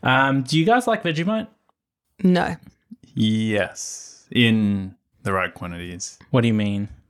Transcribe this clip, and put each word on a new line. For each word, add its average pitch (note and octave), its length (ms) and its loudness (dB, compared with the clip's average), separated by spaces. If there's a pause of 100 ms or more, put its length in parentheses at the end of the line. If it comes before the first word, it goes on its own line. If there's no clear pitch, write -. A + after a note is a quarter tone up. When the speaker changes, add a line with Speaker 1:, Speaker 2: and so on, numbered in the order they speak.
Speaker 1:
Um, C3+ 400 2
do D3+ 140 -2
you D#3+ 80 2
guys B3 220 2
like A3 160 -2
Vegemite? F3+ 440 -4 (760)
Speaker 2:
No. F3+ 320 2 (580)
Speaker 3:
Yes. A2 1160 -2
In G#2 640 2 (280)
the G2 100 -4
right F#2 200 -2
quantities. F2 640 -12 (140)
Speaker 1:
What B2+ 100 4
do A#2 60 2
you A2+ 60 2
mean? G#2 360 -2 (200)